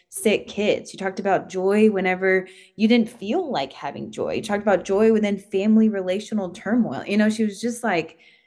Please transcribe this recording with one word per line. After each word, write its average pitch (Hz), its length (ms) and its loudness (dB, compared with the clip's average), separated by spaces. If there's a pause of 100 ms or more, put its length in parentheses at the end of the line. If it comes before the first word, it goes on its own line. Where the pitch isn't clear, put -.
sick - 380 0
kids. 196 440 -2
She - 60 -18
talked 190 220 -6
about 202 300 0
joy 202 420 2
whenever 185 560 0 (300)
you 208 100 2
didn't 226 240 4
feel 285 400 -6
like 139 220 -4
having - 400 -12
joy. 78 240 -6
She - 60 -6
talked 208 200 -4
about 196 220 2
joy 220 280 4
within 208 260 2
family 214 500 4
relational 196 640 -4
turmoil. 185 560 -2
You 202 100 0
know, 214 140 4
she 220 140 0
was 202 160 -4
just 233 220 -6
like, 175 360 -2 (280)